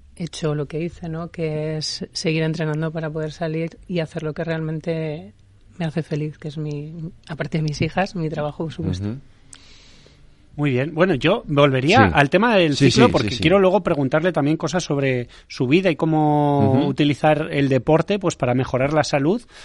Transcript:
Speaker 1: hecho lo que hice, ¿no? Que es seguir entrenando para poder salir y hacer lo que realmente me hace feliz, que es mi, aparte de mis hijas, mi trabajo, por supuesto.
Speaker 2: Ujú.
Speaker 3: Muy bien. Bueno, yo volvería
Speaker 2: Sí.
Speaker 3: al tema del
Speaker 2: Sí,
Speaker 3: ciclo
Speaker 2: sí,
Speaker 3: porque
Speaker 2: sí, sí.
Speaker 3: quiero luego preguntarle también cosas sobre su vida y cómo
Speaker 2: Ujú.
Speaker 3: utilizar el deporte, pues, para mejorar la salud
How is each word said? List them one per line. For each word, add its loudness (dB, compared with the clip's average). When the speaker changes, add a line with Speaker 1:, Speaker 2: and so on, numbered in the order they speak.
Speaker 1:
hecho -4
lo -4
que -6
hice, -8
¿no? -8
Que -6
es -8
seguir -2
entrenando -2
para -6
poder -6
salir -6
y -4
hacer -6
lo -4
que -6
realmente -6
me -4
hace -4
feliz, -6
que -12
es -10
mi, -8
aparte -6
de -2
mis -2
hijas, -2
mi -2
trabajo, -6
por -10
supuesto. -4
Speaker 2:
Ujú. -8
Speaker 3:
Muy 0
bien. -2
Bueno, 4
yo 2
volvería 4
Speaker 2:
Sí. 2
Speaker 3:
al 4
tema 4
del 4
Speaker 2:
Sí, 6
Speaker 3:
ciclo 6
Speaker 2:
sí, 4
Speaker 3:
porque 0
Speaker 2:
sí, -6
sí. -6
Speaker 3:
quiero 4
luego 4
preguntarle 0
también 0
cosas -4
sobre 0
su -2
vida 4
y -2
cómo 2
Speaker 2:
Ujú. 2
Speaker 3:
utilizar 0
el 0
deporte, 2
pues, -2
para 0
mejorar -2
la 2
salud 0